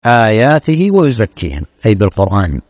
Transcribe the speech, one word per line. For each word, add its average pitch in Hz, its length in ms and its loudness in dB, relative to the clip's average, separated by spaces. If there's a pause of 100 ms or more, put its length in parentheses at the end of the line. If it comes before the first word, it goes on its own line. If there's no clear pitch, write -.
آياته 131 840 0
ويزكيهم، 117 720 -2 (220)
أي 107 80 4
بالقرآن 95 760 -2